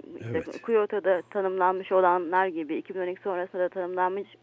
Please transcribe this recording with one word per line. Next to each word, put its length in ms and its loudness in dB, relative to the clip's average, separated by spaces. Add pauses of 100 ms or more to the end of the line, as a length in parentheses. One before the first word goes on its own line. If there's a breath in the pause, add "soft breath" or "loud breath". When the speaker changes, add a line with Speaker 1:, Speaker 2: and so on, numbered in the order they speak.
(200)
Speaker 1:
işte 120 -8
Speaker 2:
Evet. 340 -6
Speaker 1:
Kyoto'da 640 2
tanımlanmış 600 0
olanlar 540 4
gibi, 300 -4
iki 180 -8
bin 60 -4
on 60 -2
iki 160 -8
sonrasında 400 -4
da 60 2
tanımlanmış, 600 -2 (140)